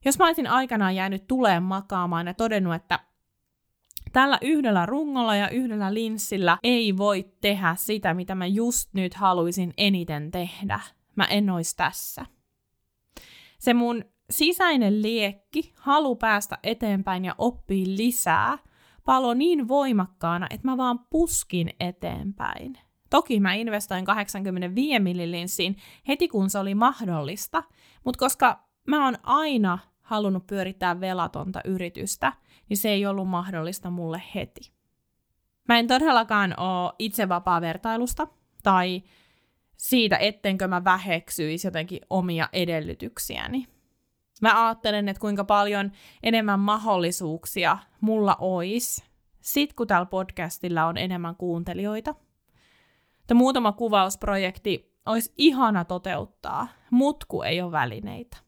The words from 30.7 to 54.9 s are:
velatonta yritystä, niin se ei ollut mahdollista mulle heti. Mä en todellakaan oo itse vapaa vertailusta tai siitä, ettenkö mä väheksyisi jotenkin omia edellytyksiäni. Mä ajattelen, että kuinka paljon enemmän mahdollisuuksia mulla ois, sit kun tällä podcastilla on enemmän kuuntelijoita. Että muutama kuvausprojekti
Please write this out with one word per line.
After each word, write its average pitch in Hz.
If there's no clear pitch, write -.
velatonta 185
yritystä, 185
niin 208
se 208
ei 202
ollut 196
mahdollista 180
mulle 175
heti. -
Mä 233
en 233
todellakaan 226
oo 180
itse 214
vapaa 175
vertailusta 226
tai 185
siitä, 226
ettenkö 196
mä 180
väheksyisi 175
jotenkin 175
omia 180
edellytyksiäni. 175
Mä 226
ajattelen, 208
että 196
kuinka 202
paljon 202
enemmän 214
mahdollisuuksia 180
mulla 214
ois, 185
sit 294
kun 233
tällä 180
podcastilla 175
on 165
enemmän 175
kuuntelijoita. 185
Että -
muutama 240
kuvausprojekti 196